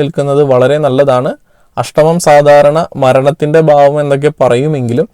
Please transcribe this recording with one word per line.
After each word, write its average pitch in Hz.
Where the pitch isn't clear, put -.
നിൽക്കുന്നത് 143
വളരെ 127
നല്ലതാണ്. 135
അഷ്ടമം 156
സാധാരണ 147
മരണത്തിൻ്റെ 139
ഭാവം 143
എന്നൊക്കെ 143
പറയുമെങ്കിലും 127